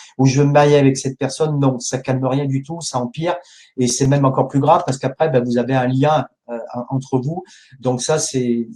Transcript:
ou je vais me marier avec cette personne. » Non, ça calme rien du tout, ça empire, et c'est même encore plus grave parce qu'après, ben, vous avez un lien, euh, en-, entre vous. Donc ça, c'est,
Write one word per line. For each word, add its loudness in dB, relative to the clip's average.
ou 4
je 4
vais 6
me 2
marier 6
avec 4
cette -6
personne. » -2
Non, 0
ça -6
calme -4
rien -2
du -2
tout, -10
ça -6
empire, -4
et 0
c'est 0
même 2
encore 2
plus 0
grave 4
parce -4
qu'après, -2
ben, 2
vous 0
avez -2
un 0
lien, 2
euh, -8
en-, -6
entre -4
vous. -4
Donc -2
ça, -2
c'est, -2